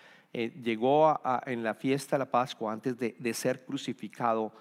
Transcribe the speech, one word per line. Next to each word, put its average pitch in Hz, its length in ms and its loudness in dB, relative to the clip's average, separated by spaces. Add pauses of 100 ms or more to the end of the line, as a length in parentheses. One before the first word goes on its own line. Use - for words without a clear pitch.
(320)
eh, 117 200 -4 (100)
llegó 127 460 4
a, 151 160 2
a, 123 260 0
en 117 140 -4
la 107 100 0
fiesta 135 400 -2
de 139 60 2
la 127 100 -4
Pascua, 120 420 0
antes 113 240 -4
de, 113 220 -4
de 117 160 -2
ser 127 300 -2
crucificado, 113 960 -4